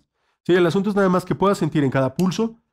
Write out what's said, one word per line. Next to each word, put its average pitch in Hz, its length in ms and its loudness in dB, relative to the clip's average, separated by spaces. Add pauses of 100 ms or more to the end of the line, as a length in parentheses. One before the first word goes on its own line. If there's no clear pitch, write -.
(460)
Sí, 170 80 2
el 180 100 4
asunto 190 260 0
es 196 40 -6
nada 196 140 2
más 180 160 0
que 165 100 -4
puedas 196 240 0
sentir 156 240 -2
en 135 80 0
cada 131 240 -2
pulso 190 460 -4 (120)